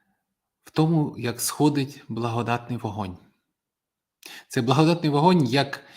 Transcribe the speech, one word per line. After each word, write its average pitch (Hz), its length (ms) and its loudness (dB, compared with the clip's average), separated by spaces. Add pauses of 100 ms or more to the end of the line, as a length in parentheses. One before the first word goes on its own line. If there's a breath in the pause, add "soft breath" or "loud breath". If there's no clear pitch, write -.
(640 soft breath)
в - 80 -20
тому, 156 460 2
як 117 240 -6
сходить 143 680 0
благодатний 117 720 -4
вогонь. 98 400 -8 (1300 loud breath)
Цей 127 160 -2
благодатний 143 480 2
вогонь 156 340 4
як 135 400 -2 (120 loud breath)